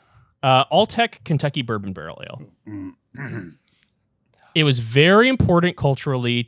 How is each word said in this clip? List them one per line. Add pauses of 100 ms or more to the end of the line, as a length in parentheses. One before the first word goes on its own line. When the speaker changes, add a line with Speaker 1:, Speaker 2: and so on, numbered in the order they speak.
(420)
Speaker 1:
Uh,
Alltech
Kentucky
Bourbon
Barrel
Ale. (260)
Speaker 2:
Mm. (220)
<clears throat> (1000)
Speaker 1:
It
was
very
important
culturally